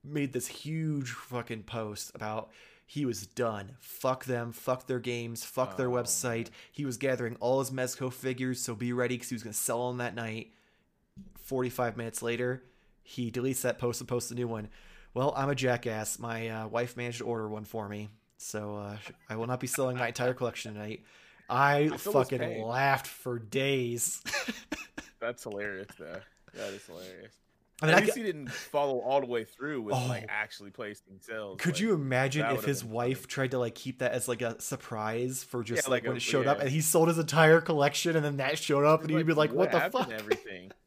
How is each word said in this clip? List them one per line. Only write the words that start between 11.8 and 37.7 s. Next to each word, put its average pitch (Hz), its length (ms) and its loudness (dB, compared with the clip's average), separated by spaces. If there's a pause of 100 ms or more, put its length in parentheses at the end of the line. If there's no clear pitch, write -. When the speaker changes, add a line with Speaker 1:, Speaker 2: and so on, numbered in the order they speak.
Speaker 1:
minutes 117 240 -6
later, 123 420 -2 (400)
he 120 260 -6
deletes 127 340 -2
that 120 140 0
post 120 220 -2
and 127 80 -10
posts 123 240 -2
a 120 40 -8
new 120 120 -2
one. 110 220 -6 (440)
"Well, 135 220 2
I'm 135 140 0
a 143 60 2
jackass. 120 640 0
My, 113 300 -6
uh, 110 220 -6
wife 120 260 -2
managed 120 220 -4
to 117 80 -6
order 113 240 -2
one 107 160 -6
for 104 240 -6
me, 104 180 -6 (300)
so, 104 400 -6
uh, 104 220 -8
sh-, - 120 -14 (180)
I 110 60 -6
will 113 120 -2
not 123 120 -2
be 123 80 -4
selling 127 300 0
my 123 100 0
entire 123 260 0
collection 113 400 -4
tonight." 104 300 -8 (460)
I 143 300 6
Speaker 2:
I 151 80 6
feel 156 100 4
his - 60 -10
Speaker 1:
fucking 135 360 4
Speaker 2:
pain. 113 220 -2
Speaker 1:
laughed 131 460 2
for - 300 -6
days. 123 840 0 (540)
<laughs> - 440 -16
Speaker 2:
That's 117 240 -6
hilarious, 104 440 -6 (120)
though. 85 220 -10 (320)
That 104 200 -6
is 101 120 -14
hilarious. 92 480 -16 (460)
Speaker 1:
I 156 60 -2
mean, 156 80 8
Speaker 2:
At 180 40 10
Speaker 1:
I 208 40 10
Speaker 2:
least 214 140 4
Speaker 1:
ca- 262 60 -6
Speaker 2:
he 220 40 -4
didn't 151 240 -4
follow 143 520 0
all 135 200 4
the 127 60 -4
way 120 160 0
through 139 400 -6
with, 107 120 0
Speaker 1:
Oh. 127 140 0
Speaker 2:
like, 120 200 -4
actually 101 420 -6
placing 104 500 -12
sales. 104 400 -8
Speaker 1:
Could 170 140 0
Speaker 2:
Like, - 60 -2
Speaker 1:
you 220 120 4
imagine 135 480 2
Speaker 2:
that 123 120 2
Speaker 1:
if 127 40 0
Speaker 2:
would've - 80 -4
Speaker 1:
his 139 160 0
Speaker 2:
been 117 100 -10
Speaker 1:
wife 120 280 0
Speaker 2:
funny. - 80 -16
Speaker 1:
tried 131 240 -2
to, 131 80 0
like, 117 160 -2
keep - 240 -10
that 123 140 0
as, 123 140 -2
like, 120 140 -2
a 113 180 -4
surprise 120 840 -4
for 120 200 -4
just, 117 220 0
Speaker 2:
Yeah, 131 60 0
Speaker 1:
like, 123 100 4
Speaker 2:
like 117 60 -4
Speaker 1:
when 127 60 0
Speaker 2:
a, 123 40 -2
Speaker 1:
it 117 40 -4
showed 127 260 2
up, 147 100 6
Speaker 2:
yeah. 143 60 -2
Speaker 1:
and 135 80 2
he 156 100 2
sold 165 260 6
his 165 120 4
entire 160 420 8
collection, 160 540 4